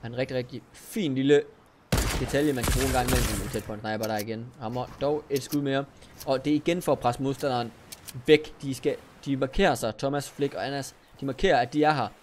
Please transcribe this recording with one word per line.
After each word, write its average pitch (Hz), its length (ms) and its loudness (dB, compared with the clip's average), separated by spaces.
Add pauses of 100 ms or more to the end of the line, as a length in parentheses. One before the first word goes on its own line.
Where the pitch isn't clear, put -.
er 117 40 -8
en 120 100 -8
rigtig, 131 200 -2
rigtig 123 240 -6 (100)
fin 160 440 -4
lille 143 260 6 (760)
detalje, 139 340 0
man 120 100 -4
kan - 100 0
bruge 131 120 2
en 131 80 0
gang 123 140 2
imellem. 113 320 2
Nu 101 60 -6
er - 40 -6
tæt 107 140 -6
på 113 100 -10
en 104 60 -10
sniper 110 240 -4
der 110 140 -2
igen. 110 280 -6 (160)
Rammer 120 240 -6 (160)
dog 147 280 0
et 135 140 0
skud 147 180 -2
mere. 139 240 0 (400)
Og 131 200 0
det 143 60 2
er 151 40 4
igen 170 260 0
for 156 100 0
at 131 80 2
presse 123 240 0
modstanderen 127 480 -2 (560)
væk. 151 340 6
De 135 120 -4
skal, 127 220 -2 (300)
de 139 120 0
markerer 139 380 2
sig, 110 220 -4
Thomas, 143 320 -2
Flick - 240 -2
og 98 140 -4
Annas. 139 280 -8 (240)
De 139 60 -6
markerer, 139 340 4
at 127 140 0
de 151 100 4
er 151 100 6
her. 127 140 0 (160)